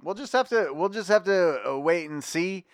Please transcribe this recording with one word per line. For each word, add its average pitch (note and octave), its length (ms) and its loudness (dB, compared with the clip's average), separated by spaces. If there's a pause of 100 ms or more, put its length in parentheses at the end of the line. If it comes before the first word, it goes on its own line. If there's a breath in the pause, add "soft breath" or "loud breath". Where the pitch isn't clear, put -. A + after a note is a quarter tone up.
We'll F3+ 120 -4
just A#3+ 180 -12
have B3+ 160 2
to, G#3+ 240 2
we'll E3 160 0
just G3 200 -6
have G#3 160 4
to, F3 440 2
uh, C3+ 100 -2
wait D#3+ 300 0
and D3 160 -8
see. F3+ 500 -4